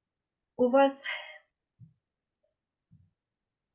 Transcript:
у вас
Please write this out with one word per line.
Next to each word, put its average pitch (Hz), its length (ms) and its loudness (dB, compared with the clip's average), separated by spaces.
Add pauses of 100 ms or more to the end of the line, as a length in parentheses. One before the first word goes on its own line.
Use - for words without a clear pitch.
(580)
у 247 120 2
вас 277 360 2 (2750)